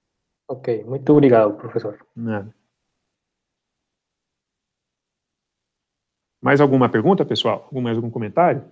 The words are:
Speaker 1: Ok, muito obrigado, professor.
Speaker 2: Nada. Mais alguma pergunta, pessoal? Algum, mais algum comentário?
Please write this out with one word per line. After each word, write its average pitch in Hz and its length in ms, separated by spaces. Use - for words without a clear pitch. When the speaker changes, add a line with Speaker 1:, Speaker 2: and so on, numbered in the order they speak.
Speaker 1:
Ok, 117 360
muito 131 300
obrigado, 117 400
professor. - 460
Speaker 2:
Nada. 110 400
Mais 139 180
alguma 131 300
pergunta, 165 340
pessoal? 107 440
Algum, 131 140
mais 117 140
algum 117 140
comentário? 123 640